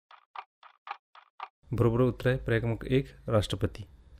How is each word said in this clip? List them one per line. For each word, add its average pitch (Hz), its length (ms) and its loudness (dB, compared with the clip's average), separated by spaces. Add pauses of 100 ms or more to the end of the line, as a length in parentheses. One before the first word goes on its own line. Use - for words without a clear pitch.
(1700)
बरोबर 117 300 4
उत्तर 123 280 2
आहे 131 80 2
पर्याय 117 220 0
क्रमांक 113 260 -2
एक, 135 440 -2
राष्ट्रपती. 104 540 0 (360)